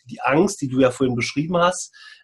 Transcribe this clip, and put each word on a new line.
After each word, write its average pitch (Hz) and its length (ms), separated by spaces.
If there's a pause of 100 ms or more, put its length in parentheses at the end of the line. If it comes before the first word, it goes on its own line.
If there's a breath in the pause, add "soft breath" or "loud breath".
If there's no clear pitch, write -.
die 113 160
Angst, 160 400
die 139 60
du 127 120
ja 127 120
vorhin 127 240
beschrieben 156 420
hast, 180 360 (300 loud breath)